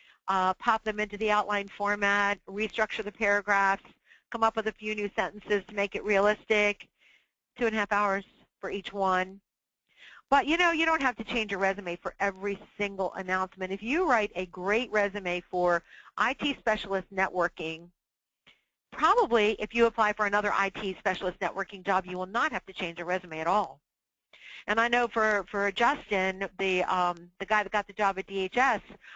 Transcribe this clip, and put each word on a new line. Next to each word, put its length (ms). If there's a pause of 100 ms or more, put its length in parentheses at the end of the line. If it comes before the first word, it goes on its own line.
(280)
uh, 280
pop 280
them 160
into 180
the 120
outline 380
format, 720 (100)
restructure 540
the 80
paragraphs, 720 (480)
come 120
up 120
with 120
a 40
few 240
new 200
sentences 520
to 80
make 180
it 100
realistic. 840 (720)
Two 80
and 80
a 40
half 120
hours 320 (360)
for 120
each 200
one. 480 (920)
But, 160
you 100
know, 140
you 140
don't 160
have 160
to 60
change 280
your 80
resume 380
for 220
every 380 (200)
single 380
announcement. 580
If 100
you 260
write 260
a 120
great 440
resume 600
for 320 (340)
I 160
T 240
specialist 560
networking, 760 (1040)
probably 640
if 160
you 100
apply 280
for 120
another 280
I 160
T 280
specialist 440
networking 420
job, 220
you 120
will 80
not 280
have 140
to 60
change 260
your 80
resume 340
at 60
all. 340 (840)
And 120
I 80
know 220
for, 400
for 220
Justin, 760 (100)
the, 260
um, 460 (100)
the 60
guy 180
that 100
got 140
the 60
job 240
at 100
D 120
H 160
S, 240 (360)